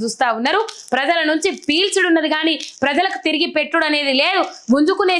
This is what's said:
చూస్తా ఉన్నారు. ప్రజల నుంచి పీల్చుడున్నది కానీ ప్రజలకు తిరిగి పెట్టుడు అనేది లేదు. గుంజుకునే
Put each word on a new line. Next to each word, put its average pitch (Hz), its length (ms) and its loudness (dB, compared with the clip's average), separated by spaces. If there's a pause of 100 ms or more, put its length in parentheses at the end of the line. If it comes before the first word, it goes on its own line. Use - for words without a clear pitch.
చూస్తా 247 220 -2 (120)
ఉన్నారు. 302 220 0 (320)
ప్రజల 285 280 0 (100)
నుంచి 320 200 0 (180)
పీల్చుడున్నది 349 640 2
కానీ 320 200 0 (280)
ప్రజలకు 349 440 0
తిరిగి 311 300 0
పెట్టుడు 302 320 0
అనేది 294 320 0
లేదు. 359 220 0 (320)
గుంజుకునే 370 460 2